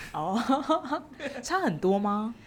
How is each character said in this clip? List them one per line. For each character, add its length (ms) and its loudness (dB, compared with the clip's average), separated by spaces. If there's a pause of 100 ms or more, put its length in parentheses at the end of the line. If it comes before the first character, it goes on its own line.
(140)
哦， 280 0 (440)
<laughs> 580 -6
差 160 0
很 180 2
多 220 4
吗？ 340 0 (140)